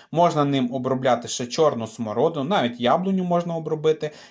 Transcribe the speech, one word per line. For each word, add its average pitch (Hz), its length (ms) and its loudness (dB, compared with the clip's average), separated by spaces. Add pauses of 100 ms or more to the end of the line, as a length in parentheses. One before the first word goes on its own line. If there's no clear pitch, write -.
(120)
Можна 151 340 4
ним 131 280 0
обробляти 131 540 0
ще 127 200 -6
чорну 127 400 0
смородину, 127 580 -2
навіть 127 340 0
яблуню 180 440 2
можна 175 320 -2
обробити. 156 560 -2 (200)